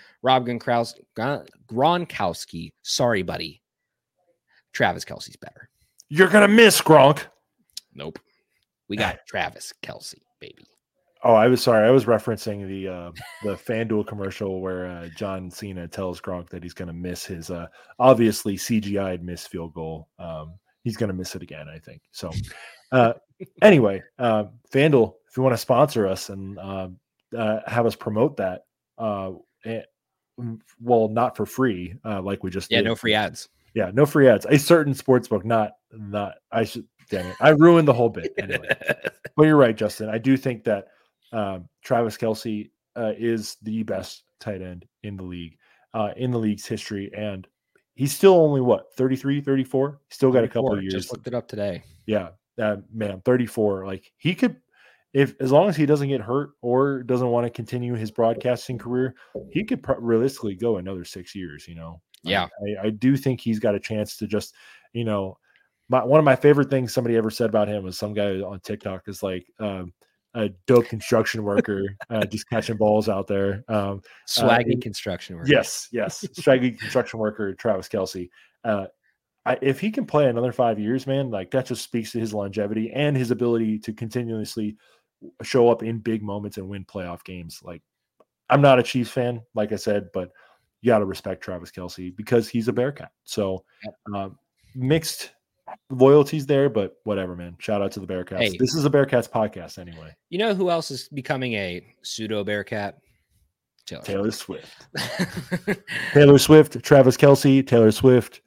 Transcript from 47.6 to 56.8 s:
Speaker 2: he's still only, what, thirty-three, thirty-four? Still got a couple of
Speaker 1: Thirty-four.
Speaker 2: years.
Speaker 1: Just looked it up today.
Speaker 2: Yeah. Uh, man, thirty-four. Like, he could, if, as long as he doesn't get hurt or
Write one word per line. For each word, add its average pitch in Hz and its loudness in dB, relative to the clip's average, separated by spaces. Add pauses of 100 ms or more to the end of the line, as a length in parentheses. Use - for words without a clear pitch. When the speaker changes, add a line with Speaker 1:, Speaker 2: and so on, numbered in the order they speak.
Speaker 2:
he's 139 -4
still 190 8
only, 151 4
what, 123 0
thirty-three, 131 -2
thirty-four? 135 -2
Still 131 2
got 120 4
a 110 -2
couple 120 -2
of 101 -2
Speaker 1:
Thirty-four. - -6
Speaker 2:
years. 95 -6
Speaker 1:
Just 95 -8
looked 110 -14
it 120 -8
up 120 -8
today. 101 -8 (240)
Speaker 2:
Yeah. 98 -4 (300)
Uh, 107 -2 (160)
man, 101 -8
thirty-four. 107 0
Like, 95 -12
he 180 -2
could, 226 0 (560)
if, 139 2
as 135 0
long 180 6
as 151 -2
he 151 2
doesn't 143 2
get 131 -2
hurt 131 -4 (100)
or 127 0